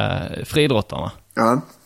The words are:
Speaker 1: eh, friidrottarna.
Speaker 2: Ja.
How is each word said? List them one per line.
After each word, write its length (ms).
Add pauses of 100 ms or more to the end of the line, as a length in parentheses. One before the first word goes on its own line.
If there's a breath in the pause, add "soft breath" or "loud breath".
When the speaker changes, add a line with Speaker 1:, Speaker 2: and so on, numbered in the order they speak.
(380)
Speaker 1:
eh, 60
friidrottarna. 680 (240)
Speaker 2:
Ja. 260 (260 soft breath)